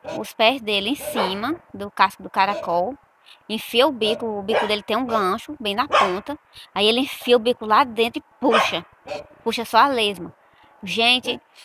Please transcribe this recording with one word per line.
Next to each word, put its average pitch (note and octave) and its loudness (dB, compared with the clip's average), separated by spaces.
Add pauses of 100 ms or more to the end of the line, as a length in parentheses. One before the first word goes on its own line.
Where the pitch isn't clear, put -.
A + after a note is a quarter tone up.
(180)
os G#3+ -10
pés A#3+ 2
dele G#3 -2
em C#4 0
cima A3+ -4 (180)
do G3+ -10
casco - 0
do F#3+ -14
caracol, F#3+ 0 (520)
enfia A#3 2
o D#4 2
bico, A3+ -2
o G#3 -6
bico G#3+ 0
dele G#3 -2
tem G#3+ -2
um B3+ 0
gancho A3+ -2
bem G#3 -4
na B3+ -2
ponta, G3 0 (360)
aí G3+ 2
ele A#3 4
enfia B3 2
o B3 6
bico A3+ -2
lá G#3+ 6
dentro A#3 -2
e - -20 (160)
puxa, F#3+ 2 (560)
puxa A#3 -4
só - 2
a C4 6
lesma. G3+ -2 (500)
Gente, A#3+ 0 (240)